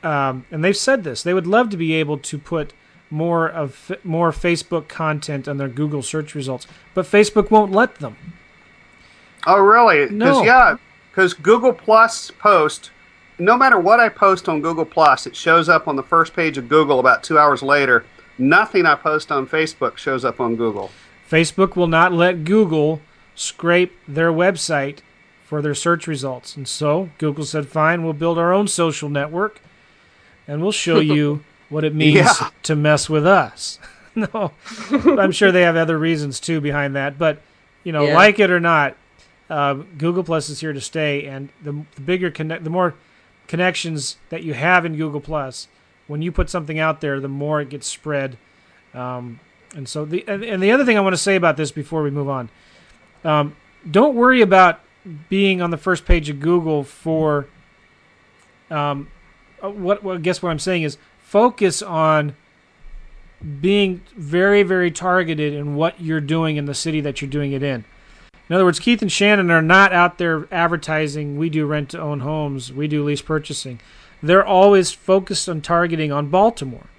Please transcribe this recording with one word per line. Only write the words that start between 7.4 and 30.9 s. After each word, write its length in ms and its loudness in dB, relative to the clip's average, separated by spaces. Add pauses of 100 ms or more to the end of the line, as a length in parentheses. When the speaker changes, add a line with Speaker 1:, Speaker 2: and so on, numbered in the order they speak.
Speaker 1:
won't 220 4
let 240 2
them. 200 -12 (1300)
Speaker 2:
Oh, 120 6
really? 480 6
'Cause, 60 -6
Speaker 1:
No. 320 2
Speaker 2:
yeah, 320 6 (380)
'cause 200 2
Google 380 4
Plus 680 2
post, 520 2 (480)
no 180 4
matter 220 4
what 200 4
I 120 4
post 380 2
on 120 -2
Google 240 -2
Plus, 420 2
it 80 -14
shows 340 2
up 200 4
on 80 -2
the 60 -4
first 340 0
page 220 -2
of 100 -10
Google 320 4
about 220 4
two 160 0
hours 240 4
later. 420 2 (340)
Nothing 460 2
I 120 4
post 360 -4
on 140 -2
Facebook 500 -4
shows 280 -6
up 160 -4
on 160 -2
Google. 340 -6 (400)
Speaker 1:
Facebook 460 0
will 100 2
not 260 4
let 320 0
Google 560 2 (340)
scrape 640 -2 (100)
their 240 -2
website 680 -2 (480)
for 160 -6
their 120 -2
search 320 -2
results. 500 -8
And 120 -14
so 400 -2 (100)
Google 260 -4
said, 220 -6
"Fine, 380 0
we'll 80 -4
build 260 -2
our 140 2
own 160 2
social 400 -2
network, 520 -4 (840)
and 160 -6
we'll 100 0
show 280 0